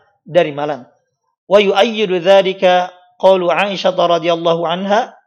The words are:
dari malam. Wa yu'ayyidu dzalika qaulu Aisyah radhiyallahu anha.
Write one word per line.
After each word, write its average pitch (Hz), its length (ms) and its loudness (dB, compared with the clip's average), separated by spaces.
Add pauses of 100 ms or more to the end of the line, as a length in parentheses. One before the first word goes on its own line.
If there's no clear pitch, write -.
(280)
dari 160 240 0
malam. 143 320 -8 (640)
Wa 196 120 4
yu'ayyidu 202 600 0
dzalika 185 720 2 (280)
qaulu 185 320 2
Aisyah 185 440 -2
radhiyallahu 170 720 0
anha. 196 480 -4 (120)